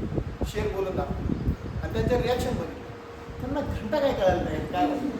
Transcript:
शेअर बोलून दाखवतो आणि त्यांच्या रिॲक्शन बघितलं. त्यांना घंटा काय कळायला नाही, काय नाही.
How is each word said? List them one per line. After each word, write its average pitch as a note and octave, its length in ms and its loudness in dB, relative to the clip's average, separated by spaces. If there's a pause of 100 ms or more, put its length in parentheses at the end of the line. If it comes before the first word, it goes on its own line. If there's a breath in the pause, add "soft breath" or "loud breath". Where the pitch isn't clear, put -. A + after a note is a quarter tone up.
(480)
शेअर G#3+ 200 0
बोलून F#3+ 280 0
दाखवतो - 380 0 (500)
आणि - 100 -2
त्यांच्या B3 280 4
रिॲक्शन B3 280 2
बघितलं. - 920 -8
त्यांना C#4 200 0
घंटा - 380 -2
काय C#4 140 4
कळायला F3+ 280 4
नाही, - 260 -2
काय F3+ 200 2
नाही. - 320 0